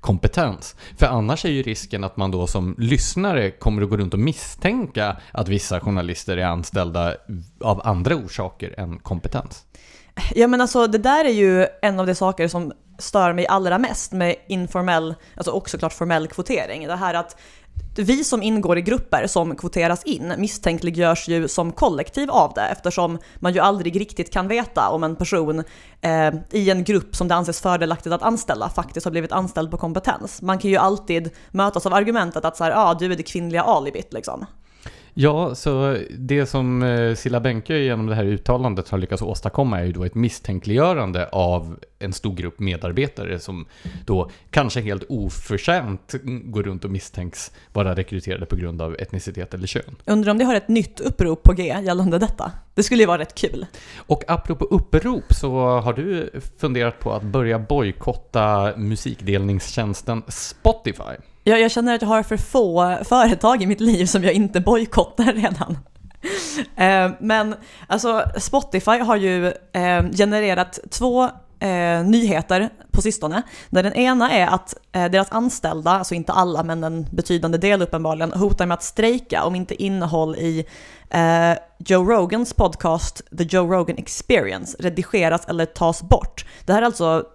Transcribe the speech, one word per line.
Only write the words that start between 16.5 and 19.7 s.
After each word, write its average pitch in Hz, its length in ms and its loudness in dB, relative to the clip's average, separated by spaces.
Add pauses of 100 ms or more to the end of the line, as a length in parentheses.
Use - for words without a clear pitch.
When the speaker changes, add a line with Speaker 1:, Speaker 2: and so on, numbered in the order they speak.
Speaker 2:
Det 170 80 -4
här 180 180 -2
att 170 240 -4 (580)
vi 247 280 2
som 220 200 -2
ingår 202 340 2
i 175 40 0
grupper 175 460 0
som 170 280 0
kvoteras 175 480 -2